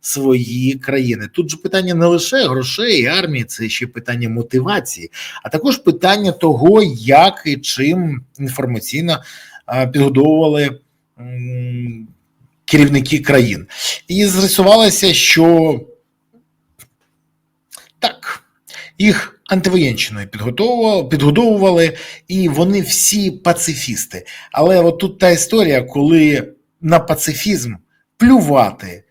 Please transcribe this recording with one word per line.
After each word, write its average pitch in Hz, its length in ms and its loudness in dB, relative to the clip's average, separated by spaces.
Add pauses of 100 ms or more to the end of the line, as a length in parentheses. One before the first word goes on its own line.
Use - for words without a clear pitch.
свої 127 720 -2
країни. 127 600 -6
Тут 160 180 -6
же 160 60 -10
питання 185 360 -4
не 170 120 2
лише 170 420 0
грошей 131 540 -2
і 117 40 0
армії, 156 400 -2
це 113 240 -10
ще 123 180 -8
питання 120 420 -8
мотивації, 117 840 -4 (320)
а 214 60 -12
також 220 280 -2
питання 190 540 0
того, 165 520 4 (160)
як 147 460 4
і 143 120 -4
чим 147 640 -4 (180)
інформаційно, 131 840 -6 (440)
а, 127 220 -2
підгодовували, 143 920 2 (400)
м, 123 880 -10 (580)
керівники 143 540 0
країн. 117 480 0 (400)
І 196 180 0
з'ясувалося, 196 880 4
що 160 680 4 (2250)
так, - 440 -8 (540)
їх 196 360 0 (140)
антивоєнщиною 143 800 -2
підготовували, 196 760 -2
підгодовували, 165 960 2 (300)
і 185 220 0
вони 180 320 0
всі 196 500 -2
пацифісти. 135 920 -4 (260)
Але 175 300 2
от 170 180 2
тут 190 200 -6
та 185 100 4
історія, 170 540 2
коли 147 680 2 (280)
на 165 180 2
пацифізм 151 760 -4 (420)
плювати 139 920 2